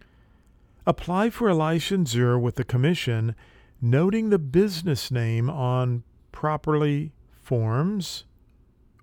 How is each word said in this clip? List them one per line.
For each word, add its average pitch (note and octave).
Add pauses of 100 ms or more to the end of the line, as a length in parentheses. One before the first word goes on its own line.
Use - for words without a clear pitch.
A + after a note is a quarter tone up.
(880)
apply F#3+
for A3+
a F3+
licensure D#3
with A#2+
the C#3+
commission, B2 (480)
noting F#3
the G3+
business E3
name A#2
on B2 (300)
properly D3+ (180)
forms C3+ (800)